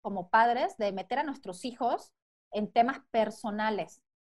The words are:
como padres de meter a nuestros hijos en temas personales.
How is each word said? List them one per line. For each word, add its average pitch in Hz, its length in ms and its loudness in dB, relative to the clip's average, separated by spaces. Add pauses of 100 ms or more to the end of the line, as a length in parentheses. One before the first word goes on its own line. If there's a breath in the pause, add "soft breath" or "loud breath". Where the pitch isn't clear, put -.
como 196 280 -6
padres 240 480 4
de 202 160 0
meter 196 260 -4
a 302 40 -2
nuestros 262 420 -8
hijos 262 480 -2 (380)
en 208 200 -4
temas 240 280 4 (120)
personales. 214 880 -2 (280)